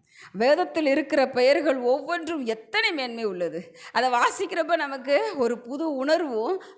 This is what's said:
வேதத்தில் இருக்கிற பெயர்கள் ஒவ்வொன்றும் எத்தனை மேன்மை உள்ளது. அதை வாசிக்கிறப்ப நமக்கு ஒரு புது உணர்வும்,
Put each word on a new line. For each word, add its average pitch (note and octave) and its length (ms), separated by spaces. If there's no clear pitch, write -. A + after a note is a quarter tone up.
வேதத்தில் D#4 540
இருக்கிற C4+ 420
பெயர்கள் C4+ 480
ஒவ்வொன்றும் C#4+ 680
எத்தனை C#4+ 480
மேன்மை A#3+ 320
உள்ளது. F3 520
அதை B3+ 180
வாசிக்கிறப்ப E4 680
நமக்கு C#4+ 600
ஒரு A#3+ 220
புது C#4+ 360
உணர்வும், C#4+ 680